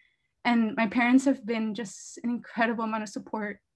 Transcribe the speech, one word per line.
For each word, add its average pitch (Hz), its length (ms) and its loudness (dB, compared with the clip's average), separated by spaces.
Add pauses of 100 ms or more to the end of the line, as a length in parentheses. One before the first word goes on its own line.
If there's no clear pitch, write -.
(440)
And 226 320 4
my 226 100 2
parents 247 400 4
have 269 180 2
been 220 300 -2
just - 500 -10
an 240 60 0
incredible 233 540 -2
amount 220 180 -4
of 214 60 -8
support, 208 520 -8 (160)